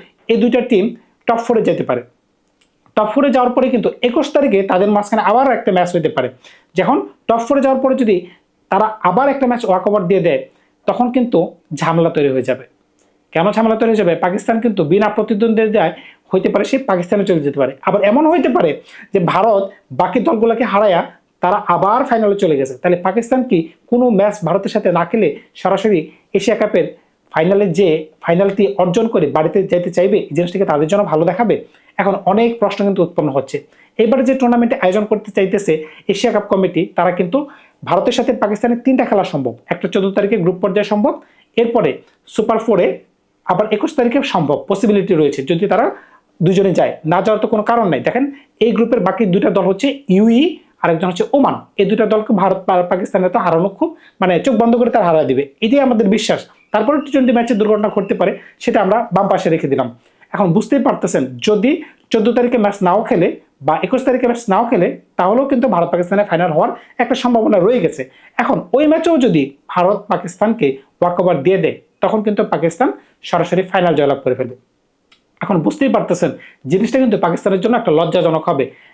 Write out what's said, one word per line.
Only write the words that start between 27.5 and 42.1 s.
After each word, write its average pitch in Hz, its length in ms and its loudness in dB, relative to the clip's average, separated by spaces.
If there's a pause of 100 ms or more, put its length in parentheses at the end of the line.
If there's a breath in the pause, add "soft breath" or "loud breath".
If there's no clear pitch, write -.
যে 160 380 0 (160)
ফাইনালটি 196 560 0
অর্জন 185 300 0
করে 185 200 0
বাড়িতে 165 360 0
যেতে 175 280 -2
চাইবে? 190 260 2
এই - 160 -2
জিনিসটিকে 170 320 -2
তাদের 156 220 0
জন্য 202 160 0
ভালো 156 220 0
দেখাবে? 180 400 0 (320 soft breath)
এখন 196 180 0 (100)
অনেক 226 340 2
প্রশ্ন 202 260 0
কিন্তু 190 180 2
উৎপন্ন 160 260 -2
হচ্ছে। 135 340 -4 (340 soft breath)
এবারে 247 260 2
যে 262 120 2
টুর্নামেন্টে 240 400 2
আয়োজন 190 300 0
করতে 208 260 -4
চাইতেছে 190 520 0 (240 loud breath)
এশিয়া 214 260 0
কাপ 208 100 0
কমিটি, 185 420 0
তারা 175 260 -2
কিন্তু 185 360 -2 (380 loud breath)
ভারতের 185 280 0
সাথে 247 200 0
পাকিস্তানের 233 460 -2
তিনটা 262 260 2
খেলা 202 180 0
সম্ভব। 127 320 -4 (140)
একটা 175 180 -4
চোদ্দ 190 240 -2
তারিখে 208 260 0
গ্রুপ 175 180 0
পর্যায়ে 202 280 -2
সম্ভব, 214 380 -2 (340 soft breath)
এরপরে 233 460 0 (260 soft breath)